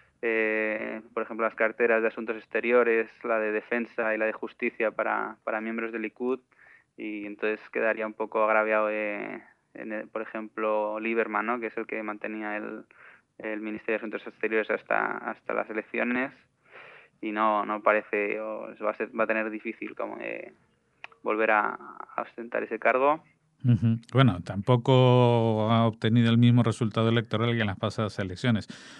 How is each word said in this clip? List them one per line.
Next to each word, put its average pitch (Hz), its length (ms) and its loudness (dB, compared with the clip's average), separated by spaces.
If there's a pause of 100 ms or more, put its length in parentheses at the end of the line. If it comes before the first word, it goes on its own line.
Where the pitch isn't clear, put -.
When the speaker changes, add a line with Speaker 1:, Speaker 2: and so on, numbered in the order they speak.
(220)
Speaker 1:
eh, 110 800 -2 (120)
por 113 120 -4
ejemplo, 113 220 -4
las 107 100 -4
carteras 113 440 2
de 110 80 2
asuntos 113 280 -6
exteriores, 113 760 2 (140)
la 113 160 0
de 107 100 0
defensa 110 640 -2
y 110 40 -4
la 110 80 0
de 110 60 -2
justicia 113 600 -4
para, 107 500 -4
para 110 180 -4
miembros 113 300 -6
del 113 120 -6
Likud, 123 360 -4 (580)
y 107 300 -10
entonces 107 320 -4 (120)
quedaría 110 360 -2
un 107 80 -8
poco 110 300 -2
agraviado, 107 440 2
eh, 104 540 -6 (320)
en - 180 -12
el, 107 160 -10
por 110 140 -6
ejemplo, 107 760 -2
Lieberman, 110 460 0
¿no? 120 120 0
Que 113 80 -6
es 110 100 -8
el 110 100 -6
que 110 180 -8
mantenía 107 520 -8
el, 110 280 -10 (540)
el 107 220 -6
Ministerio 110 340 -6
de 107 80 -4
Asuntos 107 240 -8
Exteriores 110 440 -2
hasta, 107 460 -2
hasta 113 380 -8
las 107 140 -4
elecciones, 120 640 -4 (920)
y 110 100 -6
no, 107 340 2
no 107 160 -4
parece, 107 580 2
o 110 420 -8
va 107 100 0
a - 20 -6
ser, 110 140 -4 (100)
va 113 60 2
a - 20 2
tener 110 240 -2
difícil 110 440 -10
como, 110 260 -8
eh, - 340 -10 (680)
volver 110 280 2
a, 107 240 2 (420)
a - 60 -4
ostentar 117 400 -6
ese 113 160 -6
cargo. 131 440 2 (400)
Speaker 2:
Ujú. 117 360 4 (160)
Bueno, 117 280 6
tampoco 120 1300 4
ha 117 160 6
obtenido 117 440 4
el 117 80 6
mismo 120 240 8
resultado 113 480 2
electoral 117 420 0
que 117 80 -2
en 107 60 0
las 98 120 -4
pasadas 107 400 -4
elecciones. 101 500 0 (320)